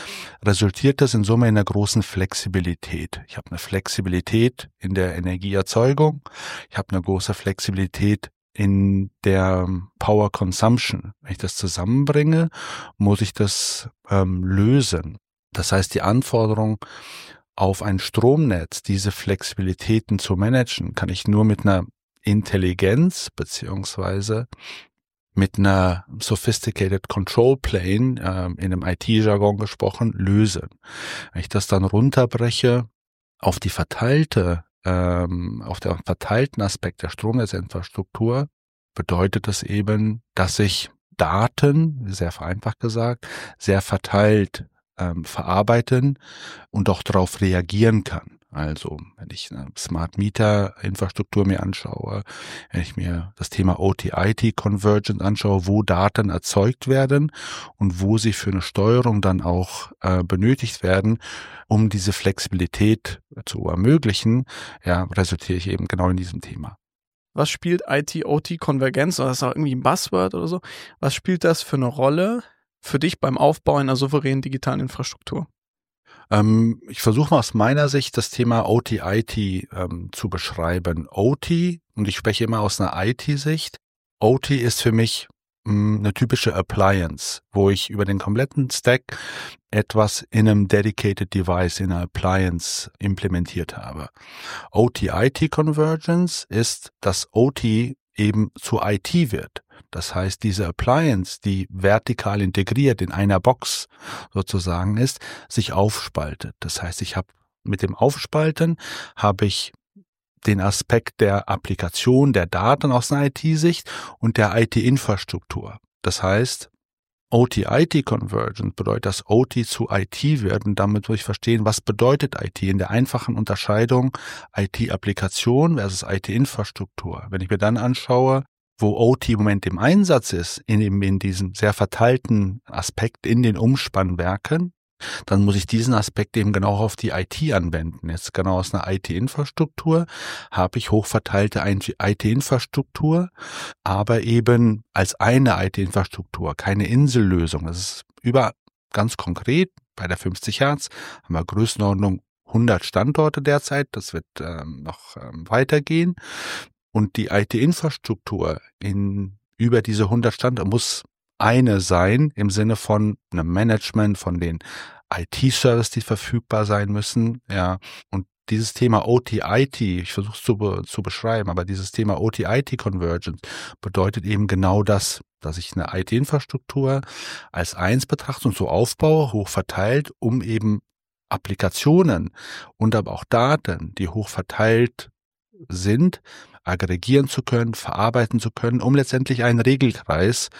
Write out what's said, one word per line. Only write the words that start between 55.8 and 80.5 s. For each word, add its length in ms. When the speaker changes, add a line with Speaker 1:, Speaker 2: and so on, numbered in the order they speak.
Speaker 1:
Daten 480
erzeugt 580
werden 420
und 240
wo 160
sie 160
für 180
eine 120
Steuerung 580
dann 220
auch, 580
äh, 240
benötigt 580
werden, 360
um 240
diese 240
Flexibilität 1040
zu 240
ermöglichen, 800
ja, 200
resultiere 560
ich 100
eben 180
genau 220
in 80
diesem 240
Thema. 380
Speaker 2:
Was 160
spielt 360
I-T-O-T-Konvergenz, 1300
oder 120
ist 100
auch 120
irgendwie 200
ein 80
Buzzword 500
oder 160
so, 140
was 140
spielt 300
das 160
für 160
eine 80
Rolle 580
für 180
dich 220
beim 160
Aufbau 400
einer 180
souveränen 460
digitalen 400
Infrastruktur? 640
Speaker 1:
Ähm, 580
ich 120
versuche 300
mal 80
aus 160
meiner 340
Sicht 280
das 140
Thema 380
O-T-I-T, 1040
ähm, 400
zu 160
beschreiben. 800